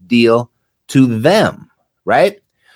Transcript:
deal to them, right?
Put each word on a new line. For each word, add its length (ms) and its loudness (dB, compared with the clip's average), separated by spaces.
deal 420 0
to 320 0
them, 500 -2
right? 340 -2